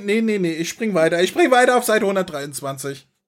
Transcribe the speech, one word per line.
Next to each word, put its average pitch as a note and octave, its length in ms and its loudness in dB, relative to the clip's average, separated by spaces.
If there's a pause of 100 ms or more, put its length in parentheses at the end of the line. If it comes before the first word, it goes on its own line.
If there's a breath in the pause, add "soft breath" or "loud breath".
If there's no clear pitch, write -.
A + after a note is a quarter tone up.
nee, G#3 180 0
nee, A3 160 0
nee, E3+ 160 -2
ich E3 160 -6
spring A3 240 -6
weiter. E3 300 2
Ich - 80 0
spring D#4+ 180 2
weiter B3 280 4
auf A#3+ 80 0
Seite G#3+ 200 2
hundertdreiundzwanzig. C#3+ 1000 -6 (200)